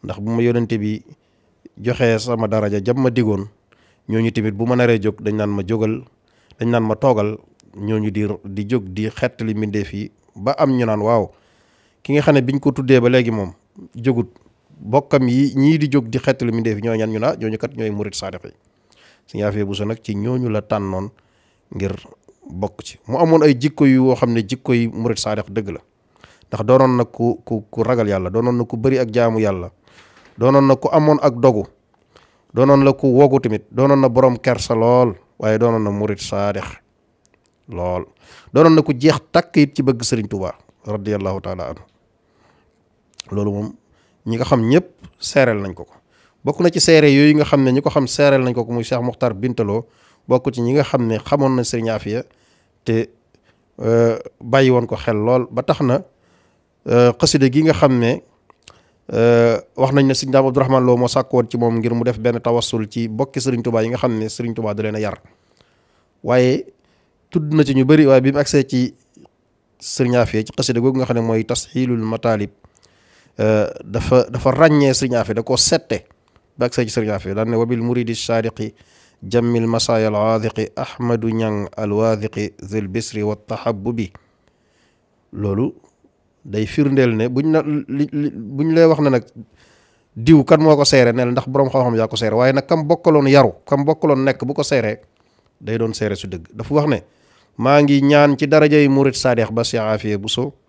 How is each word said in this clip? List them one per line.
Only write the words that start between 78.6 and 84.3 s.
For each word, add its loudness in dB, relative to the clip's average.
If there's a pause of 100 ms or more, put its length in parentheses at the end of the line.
jammil 0
masaaya 0
al -4
aadiqi -2
Ahmadu -4
Ñaŋ -4 (100)
al -6
waadiqi -2
zil -6
bisri -6
wa -2
tahabbubi." -8 (1200)